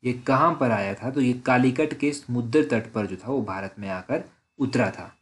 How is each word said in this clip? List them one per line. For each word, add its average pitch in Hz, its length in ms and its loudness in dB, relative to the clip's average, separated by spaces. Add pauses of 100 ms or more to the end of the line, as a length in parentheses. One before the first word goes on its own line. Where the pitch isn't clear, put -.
ये 123 100 0
कहाँ 143 460 2
पर 123 120 2
आया 98 220 0
था? 135 180 -6
तो 143 100 0
ये 123 120 4
कालीकट 127 600 2
के 147 180 0
समुद्र 123 520 0
तट 113 280 -2
पर 107 140 -2
जो 92 100 -6
था 120 160 -8
वो 135 100 0
भारत 95 380 -8
में 98 100 -8
आकर 95 340 -6 (360)
उतरा 113 320 0
था। - 300 -16